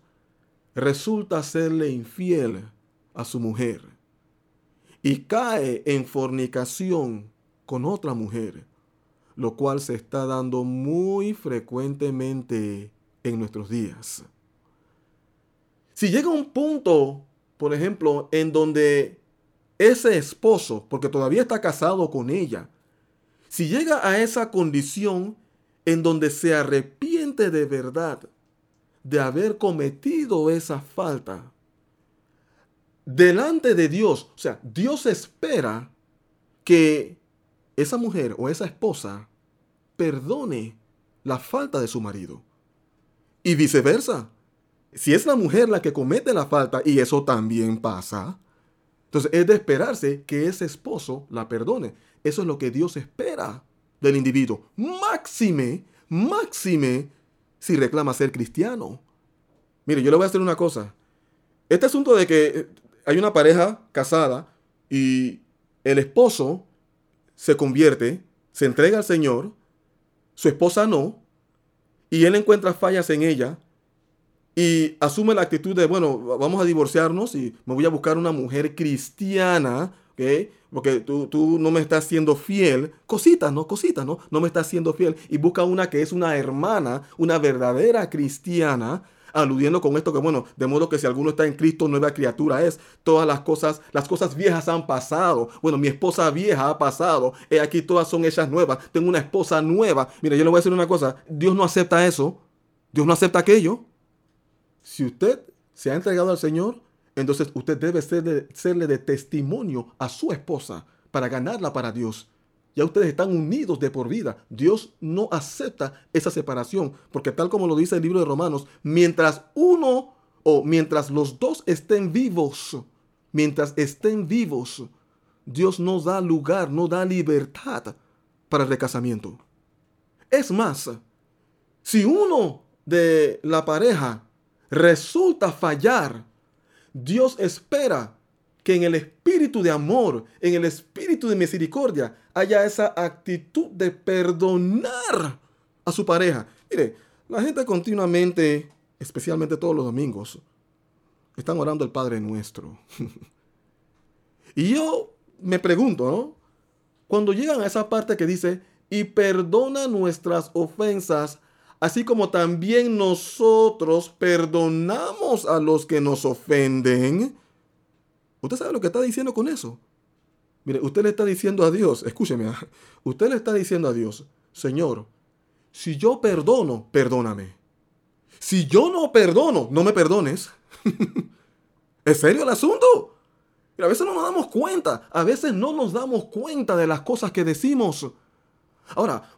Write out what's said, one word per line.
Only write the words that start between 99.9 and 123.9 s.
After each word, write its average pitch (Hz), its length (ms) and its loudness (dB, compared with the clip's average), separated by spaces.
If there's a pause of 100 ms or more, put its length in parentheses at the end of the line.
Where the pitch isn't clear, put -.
Mira, 147 160 2
yo 156 80 4
le 165 40 6
voy 170 80 6
a 175 40 8
decir 180 100 2
una 180 160 2
cosa. 143 300 0 (100)
Dios 165 260 2
no 196 120 4
acepta 175 420 4
eso. 160 320 0 (540)
Dios 147 120 2
no 160 60 4
acepta 175 280 4
aquello. 202 440 4 (1000)
Si - 220 -8
usted 190 380 0 (320)
se - 180 -6
ha 139 40 0
entregado 180 360 0
al 175 60 0
Señor, 170 440 -2 (340)
entonces 139 380 -2
usted 139 240 -4
debe 160 240 -2
serle, 160 520 -4
serle 175 340 -2
de 139 120 0
testimonio 143 880 -6 (100)
a 127 100 -6
su 262 240 -6
esposa 139 540 -8 (260)
para 131 160 -2
ganarla 143 460 -6
para 120 180 -6
Dios. 110 380 -8 (460)
Ya 147 80 0
ustedes 175 240 2
están 175 280 -2
unidos 170 440 -4
de 135 100 -2
por 123 200 -6
vida. 160 400 -8
Dios 175 500 0
no 175 320 -4
acepta 147 640 -8 (180)
esa 165 180 0
separación, 143 640 -6 (160)
porque - 220 -4
tal 165 180 -2
como 190 180 -2
lo 160 80 0
dice 175 200 2
el 170 60 0
libro 170 180 0
de 165 60 2
Romanos, 143 420 -2 (160)
mientras 160 600 2 (100)
uno 285 600 2 (300)
o 147 200 4
mientras 151 460 0
los 139 300 -4
dos 294 260 -4
estén 185 460 0
vivos, 170 640 -2 (540)
mientras 147 460 0
estén 175 500 -2